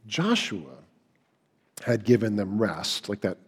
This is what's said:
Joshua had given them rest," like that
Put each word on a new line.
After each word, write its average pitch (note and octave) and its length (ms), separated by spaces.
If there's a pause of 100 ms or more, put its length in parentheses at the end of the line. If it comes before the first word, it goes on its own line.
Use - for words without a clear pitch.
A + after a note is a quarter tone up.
Joshua G#2+ 680 (1080)
had A#2 220
given A2 320
them G2+ 200
rest," - 520
like G2+ 120
that F#2 260